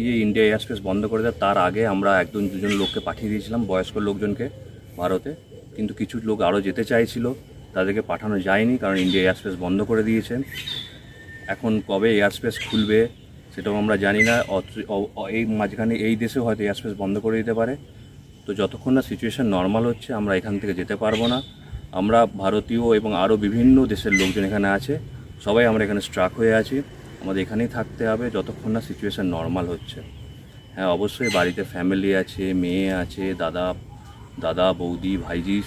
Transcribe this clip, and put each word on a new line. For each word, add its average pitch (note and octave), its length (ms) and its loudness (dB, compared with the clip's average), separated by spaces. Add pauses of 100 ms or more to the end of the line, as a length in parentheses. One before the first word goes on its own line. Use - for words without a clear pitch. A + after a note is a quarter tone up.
যে B2 80 0 (120)
ইন্ডিয়া G#2+ 220 4
এয়ারস্পেস G#2+ 320 0 (100)
বন্ধ G2+ 220 0
করে A2 140 0
দেয়, A#2 200 -2
তার G2 120 4 (120)
আগে G#2 140 0 (120)
আমরা G2 160 2 (120)
একজন G#2 200 -2 (100)
দুজন G2+ 280 -2
লোককে G2+ 280 -2
পাঠিয়ে A2 240 -4
দিয়েছিলাম, G#2+ 280 -2 (100)
বয়স্ক F#2 240 -2 (140)
লোকজনকে G2+ 380 -2 (520)
ভারতে, F#2 320 -2 (460)
কিন্তু G#2 240 -4
কিছু A2 160 -4 (120)
লোক G#2+ 100 0 (100)
আরও G2 120 2
যেতে G2 240 -2
চাইছিল, A#2 420 2 (480)
তাদেরকে G2+ 360 0
পাঠানো G#2 260 -2 (100)
যায়নি A2 360 4
কারণ F#2+ 220 0
ইন্ডিয়া F#2 200 4
এয়ারস্পেস F#2 300 0 (100)
বন্ধ F#2+ 140 2 (120)
করে A2 180 4
দিয়েছে। A2 260 0 (1200)
এখন A2+ 180 -2 (160)
কবে G2+ 200 4 (100)
এয়ারস্পেস G2+ 360 2 (120)
খুলবে G#2+ 340 4 (520)
সেটাও G#2 300 -4
আমরা G#2+ 220 2
জানি G#2 240 4
না। A#2 60 4 (220)
অত-, F#2+ 380 -6
অ-, G2 160 -2 (100)
অ-, G2 160 -6
এই A#2 60 0 (180)
মাঝখানে A2 340 0 (120)
এই A2+ 160 4
দেশেও A#2+ 240 0
হয়তো G#2+ 160 0
এয়ারস্পেস G2+ 400 -2
বন্ধ G2 120 0 (100)
করে A2+ 160 2
দিতে A2 200 0
পারে। B2 140 0 (680)
তো - 60 -8 (100)
যতক্ষণ B2+ 360 0
না C3 140 4
সিচুয়েশন A2+ 440 -2
নরমাল G2+ 360 2
হচ্ছে, A2+ 200 -6 (100)
আমরা G2+ 200 0
এখান G#2 200 -4
থেকে G2 200 -2
যেতে G2+ 160 -4
পারবো A2 360 0
না। B2+ 60 0 (540)
আমরা G#2 260 4 (260)
ভারতীয় G#2+ 400 0 (140)
এবং G#2+ 120 0 (120)
আরও G#2+ 140 6
বিভিন্ন A#2 400 6 (160)
দেশের G2+ 280 -2
লোকজন F#2+ 280 2
এখানে G2+ 280 2
আছে, C#3 180 -2 (500)
সবাই A2+ 260 6
আমরা A2 160 4
এখানে G2+ 140 0
স্ট্রাক F#2 400 0
হয়ে A2+ 200 6
আছি। C3 160 -2 (460)
আমাদের F#2+ 200 -2
এখানেই A2 340 -2
থাকতে G#2+ 340 -6
হবে A#2 160 -2 (100)
যতক্ষণ - 400 -4
না A2+ 40 0
সিচুয়েশন - 540 -4
নরমাল E2+ 380 -2
হচ্ছে। - 260 -12 (760)
হ্যাঁ, F#2+ 220 -2
অবশ্যই G#2 400 -2
বাড়িতে F2+ 260 0 (100)
ফ্যামিলি F#2+ 380 0 (120)
আছে, F#2+ 220 -6 (180)
মেয়ে F#2 300 0
আছে, F#2 320 -4 (180)
দাদা, F2 240 -2 (760)
দাদা, E2 320 0
বৌদি, F2 440 -2
ভাইজি F2 400 -2 (100)